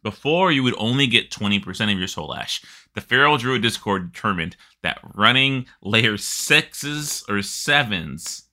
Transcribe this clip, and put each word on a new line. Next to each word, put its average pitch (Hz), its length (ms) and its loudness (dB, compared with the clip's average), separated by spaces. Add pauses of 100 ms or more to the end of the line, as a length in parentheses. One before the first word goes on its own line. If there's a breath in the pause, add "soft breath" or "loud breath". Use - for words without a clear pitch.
Before, 160 480 2
you 135 100 2
would 123 160 2
only 123 300 2
get 113 240 2
twenty 101 260 0
percent 98 320 -4
of 98 80 0
your 90 80 -4
Soul 76 260 -8
Ash. - 300 -8 (320 loud breath)
The 104 60 -8
Feral 143 380 4
Druid 123 240 0
Discord 98 500 -2
determined 90 440 -4 (260 soft breath)
that - 180 -4 (140)
running 127 520 2 (160 soft breath)
layer 110 340 2
sixes 147 1120 -2
or 101 140 -2
sevens 101 1080 -2